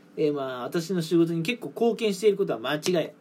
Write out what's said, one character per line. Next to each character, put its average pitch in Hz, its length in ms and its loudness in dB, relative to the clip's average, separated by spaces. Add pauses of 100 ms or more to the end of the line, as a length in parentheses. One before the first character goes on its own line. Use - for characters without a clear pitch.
(160)
え 156 140 2
ー、 - 20 0
ま 131 280 -6
あ、 - 40 -6
私 165 260 -4
の 180 120 0
仕 170 140 0
事 170 160 4
に 165 100 -2
結 240 160 -4
構 - 100 -10
貢 226 280 2
献 214 180 0
し - 60 -8
て 220 80 4
い - 40 8
る 190 40 -2
こ 190 100 0
と 156 60 -2
は 117 60 -4
間 127 160 -4
違 175 300 0
い - 60 -8 (100)